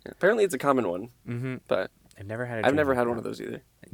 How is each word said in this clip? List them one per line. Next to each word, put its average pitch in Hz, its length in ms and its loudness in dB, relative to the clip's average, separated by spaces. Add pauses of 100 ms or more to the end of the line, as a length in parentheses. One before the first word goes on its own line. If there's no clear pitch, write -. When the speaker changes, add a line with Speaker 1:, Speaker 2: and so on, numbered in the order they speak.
Speaker 1:
Apparently 214 360 2
it's 190 120 2
a 127 40 -2
common 131 300 2
one, 95 220 -4 (160)
Speaker 2:
Mm-hmm. 123 300 -4 (120)
Speaker 1:
but - 240 0 (260)
Speaker 2:
I've 98 80 -14
never 113 180 -6
had 120 120 -6
a - 20 -4
Speaker 1:
I've 110 80 -2
Speaker 2:
dream 139 100 4
Speaker 1:
never 147 140 4
Speaker 2:
like 127 80 2
Speaker 1:
had 123 100 2
one 120 80 -2
Speaker 2:
that. 110 40 -6
Speaker 1:
of - 40 -8
those 110 160 -8
either. - 220 -8 (320)